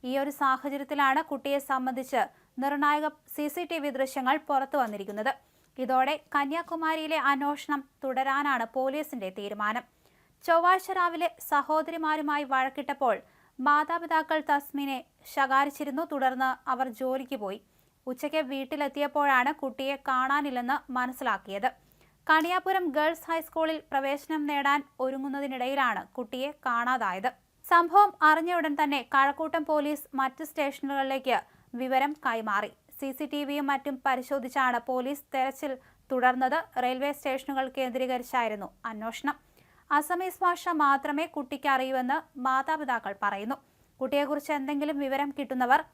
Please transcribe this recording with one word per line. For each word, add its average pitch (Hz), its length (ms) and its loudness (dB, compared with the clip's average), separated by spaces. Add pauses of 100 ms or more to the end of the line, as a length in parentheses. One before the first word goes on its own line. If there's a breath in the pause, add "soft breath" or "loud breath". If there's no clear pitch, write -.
ഈയൊരു 277 280 0
സാഹചര്യത്തിലാണ് 277 920 2
കുട്ടിയെ 277 280 -2 (120)
സംബന്ധിച്ച് 262 520 -2 (400 soft breath)
നിർണായക 294 460 2 (260)
സി 294 200 -4
സി 349 160 -4
ടി 339 140 -2
വി 285 120 0
ദൃശ്യങ്ങൾ 262 400 0 (120)
പുറത്തു 269 340 0
വന്നിരിക്കുന്നത്. 208 480 -4 (540 soft breath)
ഇതോടെ 262 300 2 (220)
കന്യാകുമാരിയിലെ 320 840 0 (120)
അന്വേഷണം 285 500 0 (220)
തുടരാനാണ് 262 600 0 (100)
പോലീസിന്റെ 269 640 -2
തീരുമാനം. 208 460 -4 (640 soft breath)
ചൊവ്വാഴ്ച 359 540 4
രാവിലെ 339 300 0 (200)
സഹോദരിമാരുമായി 311 1040 0
വഴക്കിട്ടപ്പോൾ 269 600 0 (520 soft breath)
മാതാപിതാക്കൾ 320 720 2 (120)
തസ്മിനെ 285 460 -2 (360)
ശകാരിച്ചിരുന്നു. 277 800 0
തുടർന്ന് 262 360 0 (260)
അവർ 262 140 -2 (120)
ജോലിക്ക് 262 420 -4
പോയി. 196 160 -6 (520 soft breath)
ഉച്ചയ്ക്ക് 294 320 -2 (100)
വീട്ടിലെത്തിയപ്പോഴാണ് 277 1000 0 (100)
കുട്ടിയെ 269 340 -4 (120)
കാണാനില്ലെന്ന് 262 680 0 (200)
മനസ്സിലാക്കിയത്. 233 680 -2 (640 soft breath)
കണിയാപുരം 359 640 2
ഗേൾസ് 320 340 0
ഹൈസ്കൂളിൽ 320 480 -2 (140)
പ്രവേശനം 285 580 -2
നേടാൻ 285 300 2 (260)
ഒരുങ്ങുന്നതിനിടയിലാണ് 262 1000 -2 (140)
കുട്ടിയെ 254 340 -6 (160)
കാണാതായത്. 233 640 0 (380)
സംഭവം 349 420 6 (160)
അറിഞ്ഞ 320 300 6
ഉടൻ 320 200 0
തന്നെ 285 220 2 (140)
കഴക്കൂട്ടം 285 560 2
പോലീസ് 294 360 0 (140)
മറ്റ് 262 300 -2
സ്റ്റേഷനുകളിലേക്ക് 269 840 -2 (440 soft breath)
വിവരം 262 320 2 (120)
കൈമാറി. 220 480 -2 (260)
സി 269 200 -6
സി 302 140 -4
ടി 294 180 -4
വിയും 285 220 -2
മറ്റും 277 240 -2 (100)
പരിശോധിച്ചാണ് 254 840 0
പോലീസ് 254 360 -4 (100)
തെരച്ചിൽ 269 400 -2 (380 soft breath)
തുടർന്നത്. 254 460 4 (260)
റെയിൽവേ 254 340 0
സ്റ്റേഷനുകൾ 269 480 -2 (120)
കേന്ദ്രീകരിച്ചായിരുന്നു 247 920 -2 (220)
അന്വേഷണം. 226 440 -6 (640 soft breath)
അസമീസ് 359 480 -2
ഭാഷ 349 180 2 (200)
മാത്രമേ 285 420 2 (100)
കുട്ടിക്ക് 277 400 -4
അറിയൂവെന്ന് 262 440 0 (280)
മാതാപിതാക്കൾ 262 760 -2
പറയുന്നു. 208 340 -2 (440 soft breath)
കുട്ടിയെക്കുറിച്ച് 285 580 0
എന്തെങ്കിലും 294 460 -2
വിവരം 277 320 -2
കിട്ടുന്നവർ 254 420 4 (140)